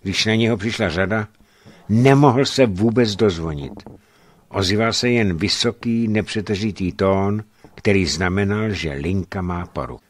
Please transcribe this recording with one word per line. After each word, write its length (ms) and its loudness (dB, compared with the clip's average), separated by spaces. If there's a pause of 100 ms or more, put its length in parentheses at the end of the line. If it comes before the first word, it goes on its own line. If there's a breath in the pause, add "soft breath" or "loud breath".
když 240 -4
na 80 2
něho 220 2
přišla 320 -4
řada, 400 -2 (600 loud breath)
nemohl 560 6
se 220 2
vůbec 500 2
dozvonit. 560 0 (760 soft breath)
Ozýval 440 0
se 160 -2
jen 280 2
vysoký, 720 -2
nepřetržitý 840 -2
tón, 520 0 (300 loud breath)
který 320 2
znamenal, 640 -2
že 220 -6
linka 500 -4
má 240 -6
poruch. 440 -10